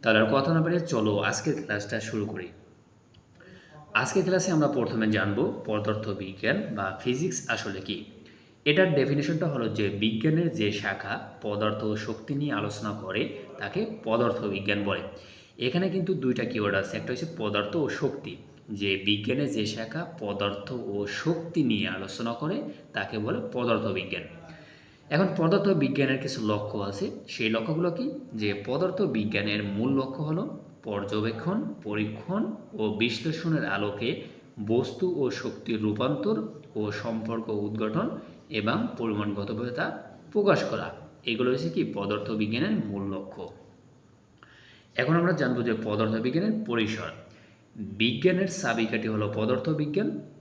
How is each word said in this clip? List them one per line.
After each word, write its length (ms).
তাহলে 160
আর 140
কথা 220
না 60
বাড়িয়ে 260
চলো 320
আজকের 460
ক্লাসটা 360
শুরু 260
করি। 220
আজকের 300
ক্লাসে 280
আমরা 160
প্রথমে 380
জানব 600
পদার্থ 420
বিজ্ঞান 540
বা 300
ফিজিক্স 460
আসলে 300
কি। 240
এটার 300
ডেফিনিশনটা 520
হলো 220
যে 200
বিজ্ঞানের 640
যে 200
শাখা 600
পদার্থ 420
ও 120
শক্তি 380
নিয়ে 180
আলোচনা 400
করে 360
তাকে 280
পদার্থ 400
বিজ্ঞান 400
বলে। 160
এখানে 300
কিন্তু 260
দুইটা 300
কিওয়ার্ড 320
আছে, 200
একটা 160
হচ্ছে 140
পদার্থ 380
ও 120
শক্তি। 480
যে 340
বিজ্ঞানের 480
যে 140
শাখা 400
পদার্থ 540
ও 340
শক্তি 560
নিয়ে 260
আলোচনা 440
করে 300
তাকে 260
বলে 200
পদার্থ 340
বিজ্ঞান। 360
এখন 160
পদার্থ 320
বিজ্ঞানের 500
কিছু 280
লক্ষ্য 320
আছে, 320
সেই 220
লক্ষ্যগুলো 400
কি? 200
যে 320
পদার্থ 360
বিজ্ঞানের 600
মূল 360
লক্ষ্য 260
হলো 400
পর্যবেক্ষণ, 1000
পরীক্ষণ 680
ও 160
বিশ্লেষণের 760
আলোকে 580
বস্তু 560
ও 80
শক্তির 520
রূপান্তর 640
ও 180
সম্পর্ক 560
উদ্ঘাটন 720
এবং 380
পরিমাণগতভাবে 720
তা 320
প্রকাশ 320
করা। 300
এগুলো 260
হচ্ছে 180
কি 260
পদার্থ 360
বিজ্ঞানের 400
মূল 440
লক্ষ্য। 340
এখন 200
আমরা 160
জানবো 300
যে 120
পদার্থ 300
বিজ্ঞানের 520
পরিসর। 440
বিজ্ঞানের 720
চাবিকাঠি 600
হলো 260
পদার্থ 340
বিজ্ঞান। 520